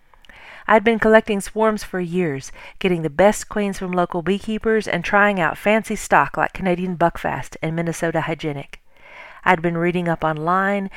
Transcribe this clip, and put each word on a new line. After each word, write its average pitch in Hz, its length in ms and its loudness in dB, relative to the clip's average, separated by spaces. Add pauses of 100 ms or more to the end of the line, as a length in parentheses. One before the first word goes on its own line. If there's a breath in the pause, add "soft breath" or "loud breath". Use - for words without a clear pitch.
(680 loud breath)
I'd 214 160 6
been 226 160 2
collecting 220 400 4
swarms 214 420 -2
for - 160 -8
years, 170 540 -4 (260 loud breath)
getting 175 240 0
the 156 80 -2
best 185 380 2
queens 202 300 -4
from 185 120 -6
local 175 320 0
beekeepers 214 640 -2
and 175 160 -2
trying 202 380 2
out 160 180 0
fancy 214 380 0
stock 147 400 2
like - 160 0
Canadian 180 440 -2
Buckfast 151 640 -2
and 160 120 -4
Minnesota 165 460 -2
Hygienic. 147 600 -6 (640 loud breath)
I'd 180 180 4
been 170 160 0
reading 175 280 0
up 165 160 -2
online, 185 760 0